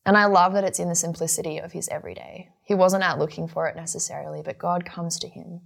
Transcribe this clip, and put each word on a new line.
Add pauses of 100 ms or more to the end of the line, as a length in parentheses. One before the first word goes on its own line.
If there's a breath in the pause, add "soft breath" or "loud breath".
And
I
love
that
it's
in
the
simplicity
of
his
everyday. (140)
He
wasn't
out
looking
for
it
necessarily,
but
God
comes
to
him.